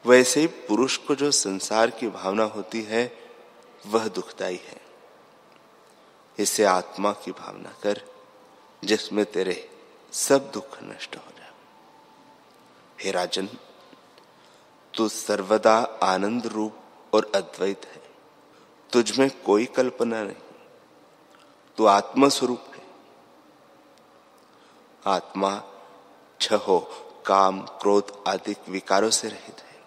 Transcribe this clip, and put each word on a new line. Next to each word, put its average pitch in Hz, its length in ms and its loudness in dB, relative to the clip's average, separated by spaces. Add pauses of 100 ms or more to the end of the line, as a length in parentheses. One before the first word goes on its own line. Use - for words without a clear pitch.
वैसे 127 340 8
ही 160 80 2
पुरुष 127 500 -2
को - 180 -2
जो 139 160 -2
संसार 107 580 0
की 117 180 -6
भावना 101 360 -2
होती 107 380 -6
है, 113 360 -2 (720)
वह 110 200 0
दुखदायी 92 500 -6
है। - 240 -18 (1600)
इसे 107 240 0
आत्मा 95 480 0
की 95 200 -10
भावना 95 520 -16
कर, 104 180 -2 (840)
जिसमें 104 420 -2
तेरे 92 440 -4 (420)
सब - 400 0
दुख - 320 -12
नष्ट - 320 -14
हो - 220 -20
जाए। - 140 -20 (1500)
हे 98 80 -2
राजन, 92 380 -4 (1500)
तू 110 120 0
सर्वदा 107 960 2
आनंद 101 440 0
रूप 107 320 -6 (340)
और 110 220 2
अद्वैत 98 500 -4
है, - 160 -20 (880)
तुझ 113 260 2
में 135 240 2
कोई 104 240 4
कल्पना 120 580 0
नहीं, 98 120 -8 (1400)
तू 110 80 4
आत्मस्वरूप 123 760 4 (120)
है। - 120 -20 (2250)
आत्मा 98 580 -2 (800)
छहो 101 380 2 (460)
काम, 95 360 4
क्रोध - 680 -2
आदि 98 280 -6 (140)
विकारों 98 400 0
से 113 200 -2
रहित - 300 -16
है। - 100 -20 (180)